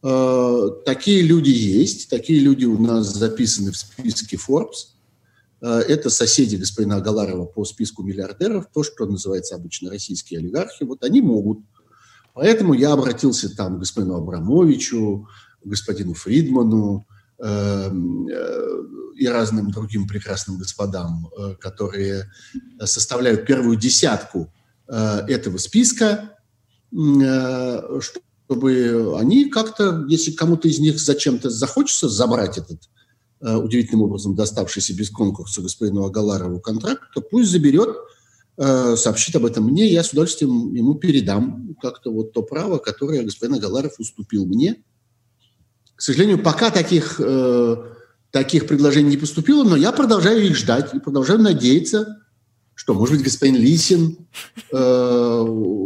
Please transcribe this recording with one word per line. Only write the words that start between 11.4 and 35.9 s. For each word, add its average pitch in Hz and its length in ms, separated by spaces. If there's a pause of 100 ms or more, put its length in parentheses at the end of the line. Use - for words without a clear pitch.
Поэтому 190 400
я 135 180
обратился 123 640
там 92 220
к - 20
господину 92 360
Абрамовичу, 104 1120 (380)
к 98 40
господину 98 480
Фридману, 113 920 (320)
эм, 98 880
э, - 560 (320)
и 127 120
разным 110 440
другим 104 360
прекрасным 101 500
господам, 90 800
э, 98 240
которые 98 680 (540)
составляют 120 600
первую 123 320
десятку, 110 760 (380)
э, 110 300 (100)
этого 110 300
списка, 214 720 (600)
м, 147 300
э, 131 800
чтобы 120 1160
они 190 320
как-то, 202 600
если 160 220
кому-то 165 360
из 147 120
них 151 200
зачем-то 135 500
захочется 131 600
забрать 113 480
этот, 80 320 (520)
э, 113 140
удивительным 110 480
образом 101 320
доставшийся 101 580
без 101 160
конкурса 101 520
господину 98 440